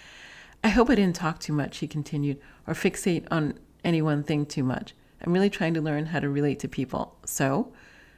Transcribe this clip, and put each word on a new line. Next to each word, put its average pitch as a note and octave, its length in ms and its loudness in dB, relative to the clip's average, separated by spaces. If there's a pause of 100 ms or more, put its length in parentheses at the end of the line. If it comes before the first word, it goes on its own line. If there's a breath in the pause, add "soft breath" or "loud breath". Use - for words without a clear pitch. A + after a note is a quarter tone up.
(640 loud breath)
"I A3 60 2
hope A3 200 6
I C4 60 6
didn't F#3+ 220 4
talk E3 220 -4
too - 140 -6
much," C#3+ 260 -2
he D#3+ 80 -6
continued, C#3+ 520 -4 (280 loud breath)
or E3 80 -4
fixate - 560 0
on D3+ 280 0 (240)
any E3+ 180 2
one D3+ 220 2
thing D3 240 0
too C#3+ 180 -4
much. - 300 -4 (280 soft breath)
I'm E3+ 100 0
really G3 180 4
trying E3 240 0
to D#3+ 80 0
learn D3+ 240 -2
how D#3+ 140 -2
to C#3+ 100 -2
relate C#3+ 300 0
to C3+ 80 -6
people. - 560 -6
So, C#3+ 480 -2 (460 loud breath)